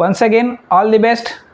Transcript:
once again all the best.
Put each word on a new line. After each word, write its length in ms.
once 260
again 220
all 200
the 120
best. 200